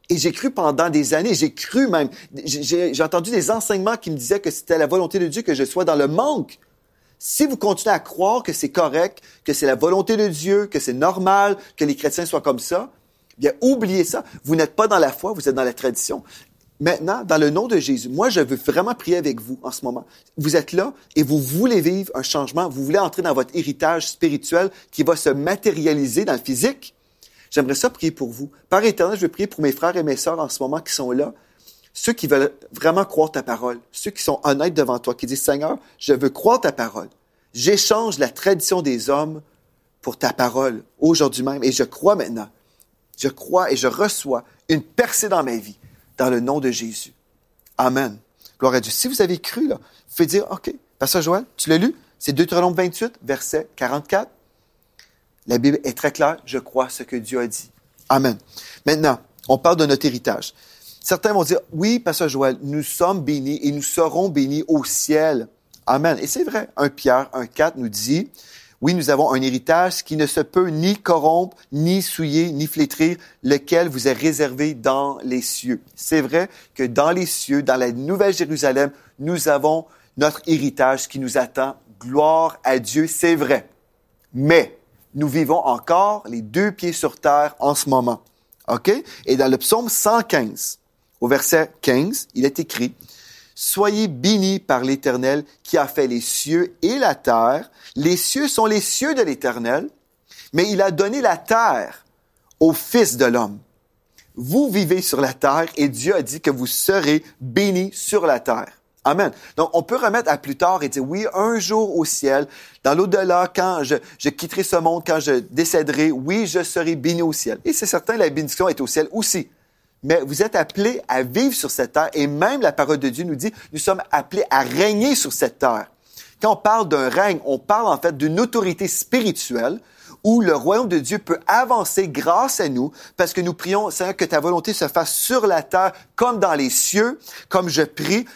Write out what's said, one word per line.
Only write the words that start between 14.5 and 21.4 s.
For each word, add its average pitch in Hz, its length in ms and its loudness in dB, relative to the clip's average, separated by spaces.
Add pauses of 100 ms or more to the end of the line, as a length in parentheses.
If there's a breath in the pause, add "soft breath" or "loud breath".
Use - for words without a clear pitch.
n'êtes 156 180 0
pas 214 140 4
dans 202 100 4
la 139 140 4
foi, 202 200 -6
vous 156 160 -4
êtes 131 60 2
dans 131 100 0
la 120 100 0
tradition. - 500 -4 (560 loud breath)
Maintenant, 180 440 -2
dans 160 140 4
le 147 120 4
nom 190 160 0
de 226 120 2
Jésus, 127 300 -2
moi, 185 220 0
je 180 80 0
veux 135 160 0
vraiment 185 400 0
prier 175 220 -2
avec 143 240 -2
vous 123 240 -12
en 123 80 -8
ce - 120 -10
moment. 123 220 -8 (300 soft breath)
Vous 151 180 -2
êtes 151 160 0
là 202 240 -2 (220 soft breath)
et 151 80 4
vous 147 160 0